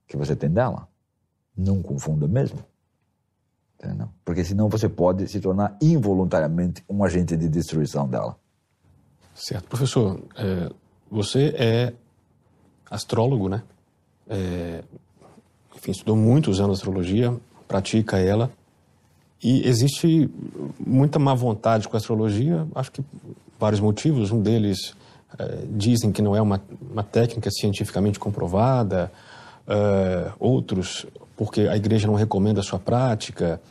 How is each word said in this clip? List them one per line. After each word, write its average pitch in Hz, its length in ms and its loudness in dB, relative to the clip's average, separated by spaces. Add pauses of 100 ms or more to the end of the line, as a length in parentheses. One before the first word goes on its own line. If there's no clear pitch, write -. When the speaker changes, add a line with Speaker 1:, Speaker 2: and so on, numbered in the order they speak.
Speaker 1:
que - 80 -10
você 71 180 -2
tem 78 160 -2
dela. 113 380 0 (680)
Não 95 240 0
confunda 73 460 -4
mesmo. 110 380 -2 (1160)
Entendeu? 101 280 -8 (140)
Porque 87 200 -2
senão 98 240 0
você 107 200 0
pode 90 380 0
se 95 140 -6
tornar 95 400 -2
involuntariamente 90 1040 2
um 101 160 -2
agente 87 320 2
de 80 140 0
destruição 76 580 -2
dela. 60 300 -6 (1000)
Speaker 2:
Certo. - 340 -10
Professor, 120 520 0 (160)
é, 92 340 -4 (400)
você 131 460 0
é 120 360 0 (1000)
astrólogo, 113 580 0
né? 101 140 -4 (680)
É, 87 560 -6 (880)
enfim, - 180 -8
estudou 110 220 0
muitos 110 460 4
anos 101 180 2
astrologia, 98 560 0 (320)
pratica 101 520 0
ela. 104 320 2 (920)
E 127 240 2
existe 139 640 4 (480)
muita 143 400 2
má 139 140 4
vontade 113 560 2
com - 80 -4
a - 20 2
astrologia, 113 760 0
acho 131 180 -8
que 135 100 -10 (560)
vários 107 220 2
motivos. 107 500 2
Um 113 120 2
deles, 104 520 0 (440)
é, - 320 -8
dizem 107 420 2
que - 80 -2
não 101 160 2
é 110 60 2
uma, 101 180 2 (300)
uma 107 120 -6
técnica 113 480 0
cientificamente 101 680 -2
comprovada, 101 920 0 (560)
é, 95 720 0
outros 101 680 -2 (340)
porque 107 220 -2
a 95 120 2
igreja 104 320 2
não 107 80 2
recomenda 104 460 2
a - 20 -2
sua - 160 -6
prática. 107 800 0 (120)